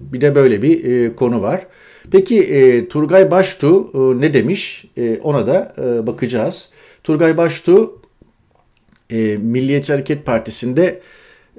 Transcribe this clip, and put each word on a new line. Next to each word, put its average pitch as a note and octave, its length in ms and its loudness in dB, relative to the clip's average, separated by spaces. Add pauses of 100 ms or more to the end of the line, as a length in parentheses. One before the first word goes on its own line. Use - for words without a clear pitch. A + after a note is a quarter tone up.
Bir C3+ 200 -12
de C#3+ 140 2
böyle B2+ 280 4
bir, D#3 220 2
e, A#2+ 320 -2
konu A#2+ 260 -2
var. D3 240 -6 (440)
Peki, G3 320 4
e, C3 460 4
Turgay D3+ 420 2
Baştuğ, F#3 640 0
e, C3 260 0
ne D3 140 0
demiş? C#3 500 -2 (120)
E, A2+ 220 -4
ona C#3+ 280 -4
da, E3 320 -2
e, A#2 280 -4
bakacağız. A#2+ 640 -6 (340)
Turgay D#3+ 320 0
Baştuğ, E3+ 640 0 (1080)
e, A2 260 -2
Milliyetçi C3 560 -2
Hareket C#3+ 340 -4
Partisi'nde, B2+ 760 -2 (580)